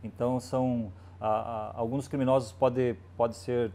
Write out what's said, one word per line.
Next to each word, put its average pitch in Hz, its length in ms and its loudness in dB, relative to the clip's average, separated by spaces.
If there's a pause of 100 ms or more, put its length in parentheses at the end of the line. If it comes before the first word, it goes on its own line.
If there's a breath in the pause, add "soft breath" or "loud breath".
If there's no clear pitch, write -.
Então, 120 340 0
são, 120 540 0 (280 loud breath)
a, 107 60 -2
a, 110 480 0
alguns 120 320 -2
criminosos 131 460 2
podem 123 440 2 (200)
pode 117 180 2
ser, 120 400 -2